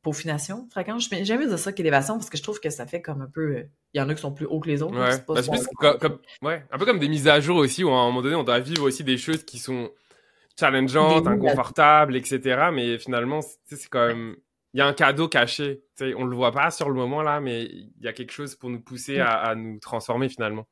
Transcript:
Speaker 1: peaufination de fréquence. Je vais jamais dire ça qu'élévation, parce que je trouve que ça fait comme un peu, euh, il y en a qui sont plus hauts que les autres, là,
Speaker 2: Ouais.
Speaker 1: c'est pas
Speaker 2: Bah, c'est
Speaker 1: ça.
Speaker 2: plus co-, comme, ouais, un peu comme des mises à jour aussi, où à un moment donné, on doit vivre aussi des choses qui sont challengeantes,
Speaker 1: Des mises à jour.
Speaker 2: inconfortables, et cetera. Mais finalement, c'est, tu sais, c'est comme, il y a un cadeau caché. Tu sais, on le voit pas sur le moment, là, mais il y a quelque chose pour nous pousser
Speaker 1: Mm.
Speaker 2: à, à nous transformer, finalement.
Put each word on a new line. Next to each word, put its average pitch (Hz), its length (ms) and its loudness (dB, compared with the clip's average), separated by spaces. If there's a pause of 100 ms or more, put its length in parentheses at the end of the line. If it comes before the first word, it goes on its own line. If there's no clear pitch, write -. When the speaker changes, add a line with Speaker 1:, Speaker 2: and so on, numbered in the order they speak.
Speaker 1:
peaufination 160 640 -6
de - 40 -20
fréquence. 214 340 -6
Je - 60 -8
vais 190 140 -4
jamais 240 240 0
dire 185 100 0
ça 196 140 -6
qu'élévation, 156 420 2
parce - 160 -8
que 190 80 -10
je - 60 -8
trouve - 160 -8
que 156 100 -6
ça 127 160 -10
fait 170 160 -8
comme 143 180 -8
un 135 60 -10
peu, 147 300 -4
euh, 120 140 -10 (240)
il 143 40 -2
y - 20 0
en 135 80 -2
a 151 60 -2
qui 156 80 -10
sont 143 100 -6
plus 143 140 -8
hauts 156 140 -4
que 165 80 -8
les 143 120 0
autres, 156 140 -4
là, 123 120 0
Speaker 2:
Ouais. 127 60 4
Speaker 1:
c'est 131 140 -4
pas 156 80 -2
Speaker 2:
Bah, 127 80 2
c'est 131 140 -4
Speaker 1:
ça. 123 120 -2
Speaker 2:
plus - 80 -12
co-, 147 220 4
comme, 151 200 -2 (240)
ouais, 151 280 -4
un 135 80 -8
peu 190 80 0
comme 220 140 2
des 143 80 0
mises 151 180 2
à 151 140 8
jour 165 160 2
aussi, 147 260 2
où 170 80 2
à 127 80 6
un 123 80 6
moment 123 160 0
donné, 143 140 0
on 151 80 -2
doit 120 160 2
vivre 147 240 -4
aussi 135 180 0
des 131 160 0
choses 156 260 -2
qui - 140 -16
sont 123 320 -6 (680)
challengeantes, 135 500 4
Speaker 1:
Des 160 100 6
mises 165 100 2
à - 80 2
jour. 131 120 0
Speaker 2:
inconfortables, 147 680 6
et 127 80 -2
cetera. 131 460 0
Mais 120 280 -2
finalement, 127 440 -2
c'est, - 240 -14
tu - 80 -16
sais, - 80 -14
c'est - 60 -18
comme, 117 480 0 (360)
il 127 60 -2
y - 40 2
a 139 40 6
un 143 60 2
cadeau 143 360 2
caché. 139 540 0 (140)
Tu 135 140 -4
sais, 113 60 -4
on 127 80 -4
le 123 120 -4
voit 123 160 2
pas 143 180 2
sur 151 180 -4
le 139 60 0
moment, 127 280 -2
là, 147 180 0
mais 117 240 -6
il 104 260 -16 (100)
y 113 80 -10
a 110 40 -8
quelque 120 200 -12
chose 143 220 -12
pour 123 160 -12
nous 120 100 -8
pousser 127 380 -8
Speaker 1:
Mm. 135 40 2
Speaker 2:
à, 120 80 4
à 113 260 0
nous 110 240 -10
transformer, 120 480 -4
finalement. 110 420 -6